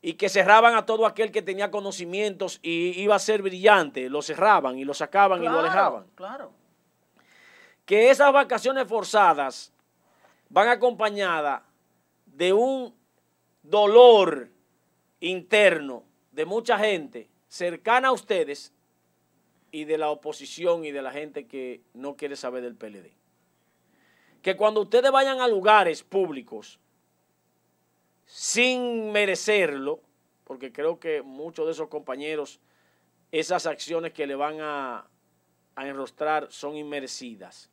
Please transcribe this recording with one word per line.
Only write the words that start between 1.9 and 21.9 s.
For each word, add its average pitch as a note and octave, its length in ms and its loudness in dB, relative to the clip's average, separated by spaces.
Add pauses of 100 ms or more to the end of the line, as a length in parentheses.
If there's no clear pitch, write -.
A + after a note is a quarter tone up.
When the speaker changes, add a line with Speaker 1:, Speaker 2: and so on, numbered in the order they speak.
Speaker 1:
y E3+ 300 -4 (100)
iba G3+ 140 2
a G3 40 2
ser G#3+ 220 -2
brillante, F#3 720 2
lo D3 100 -4
cerraban D3+ 580 2
y C3+ 60 -10
lo C#3 80 -6
sacaban F#3+ 480 2
y E3 60 -4
lo E3 60 -2
Speaker 2:
Claro, E3 140 0
Speaker 1:
alejaban. E3 480 0
Speaker 2:
claro. G#3+ 380 -16 (1300)
Speaker 1:
Que A3 240 6
esas C#4 200 6
vacaciones C4 560 0
forzadas F3+ 840 0 (760)
van G3+ 180 4
acompañadas G3+ 960 -2 (640)
de F3+ 260 -2
un B3 420 0 (680)
dolor G3+ 880 8 (720)
interno F3 840 0 (280)
de D3+ 120 -4
mucha A3 340 -2
gente E3 520 -4 (180)
cercana G#3+ 600 -2
a C4 40 2
ustedes D#3+ 640 -4 (960)
y D3+ 160 -12
de D#3 100 -2
la D3+ 140 -2
oposición D#3 760 -6
y D3 80 -10
de C#3 80 -8
la C3 120 -10
gente D3 340 -12
que B2+ 340 -12 (140)